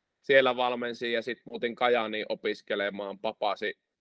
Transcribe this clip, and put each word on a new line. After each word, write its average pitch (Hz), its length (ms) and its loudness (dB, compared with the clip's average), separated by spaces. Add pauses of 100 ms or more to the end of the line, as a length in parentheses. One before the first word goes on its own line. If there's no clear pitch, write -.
(220)
Siellä 131 340 6
valmensin, 120 580 -2
ja 117 80 0
sit 113 280 -8
muutin 117 260 -4
Kajaaniin 110 540 0
opiskelemaan. 101 920 -4
Papasi 107 600 -4 (220)